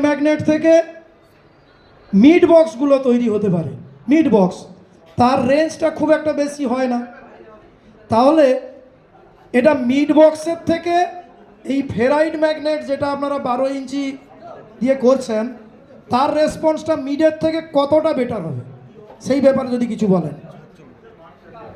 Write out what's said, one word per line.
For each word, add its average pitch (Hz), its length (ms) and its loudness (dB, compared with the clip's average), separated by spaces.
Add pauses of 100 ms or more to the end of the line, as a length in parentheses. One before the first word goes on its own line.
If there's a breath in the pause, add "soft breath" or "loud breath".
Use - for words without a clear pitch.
ম্যাগনেট 294 340 0 (120)
থেকে 311 220 2 (1400)
মিড 294 380 6
বক্সগুলো 285 440 4 (120)
তৈরি 240 260 2
হতে 208 220 -2
পারে, 156 160 -4 (380)
মিড 320 260 4
বক্স, 185 220 2 (600)
তার 247 220 2 (100)
রেঞ্জটা 311 400 0 (100)
খুব 294 180 0
একটা 302 140 -4 (100)
বেশি 285 300 -6
হয় 254 220 -2
না। 240 60 -2 (1120)
তাহলে 277 360 4 (1080)
এটা 247 180 4 (180)
মিড 285 200 0 (100)
বক্সের 311 400 2 (120)
থেকে 339 240 -2 (680)
এই 269 140 -4 (140)
ফেরাইট 294 500 0
ম্যাগনেট 311 360 -2 (100)
যেটা 277 260 -4
আপনারা 277 220 -6 (120)
বারো 247 160 -2 (120)
ইঞ্চি 269 260 -8 (760)
দিয়ে 262 160 0
করছেন, 233 500 0 (640)
তার - 240 0
রেসপন্সটা 311 640 -2
মিডের 285 460 0
থেকে 320 180 -2 (140)
কতটা 302 400 2
বেটার 240 280 -4
হবে, 139 220 -10 (560)
সেই 277 220 -2
ব্যাপারে 262 280 2
যদি 240 180 -2
কিছু 208 200 -4
বলেন। 170 280 0 (1400)